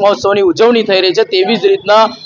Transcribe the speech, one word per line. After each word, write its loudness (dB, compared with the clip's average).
મહોત્સવની 0
ઉજવણી 2
થઈ -2
રહી 0
છે, 0
તેવી -2
જ -2
રીતના 2